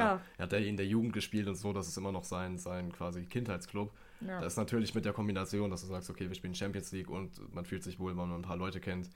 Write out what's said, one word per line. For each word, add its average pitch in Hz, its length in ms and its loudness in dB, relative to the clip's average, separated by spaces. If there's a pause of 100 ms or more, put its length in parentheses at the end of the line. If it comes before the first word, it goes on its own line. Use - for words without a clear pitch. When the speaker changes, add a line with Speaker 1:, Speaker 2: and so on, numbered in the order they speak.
(160)
Speaker 1:
ja. 185 40 -2 (160)
Speaker 2:
er - 60 -4
hat 90 100 0
ja 101 60 6
in 104 180 4
der 98 100 2
Jugend 110 280 4
gespielt 104 340 2
und 98 60 2
so, 98 180 0
das 92 160 0
ist - 80 -4
immer 98 160 0
noch 90 120 -2
sein, 90 340 -2
sein 87 340 -2
quasi 87 320 -4
Kindheitsclub. 104 640 -2 (360)
Speaker 1:
Ja. 185 160 -4
Speaker 2:
Das 85 100 0
ist - 60 -4
natürlich 110 360 4
mit 107 120 2
der 104 80 2
Kombination, 101 560 2
dass 90 100 -2
du 87 60 -8
sagst, 92 240 -4
okay, 92 180 -4
wir 92 60 -4
spielen 90 200 -4
Champions 98 380 -2
League 95 160 -4
und - 460 -6
man 87 100 -4
fühlt 90 180 -4
sich 87 160 -6
wohl, 92 200 0
weil 87 80 0
man 87 140 -2
ein - 20 -4
paar 87 160 -2
Leute 92 200 0
kennt. 90 380 -2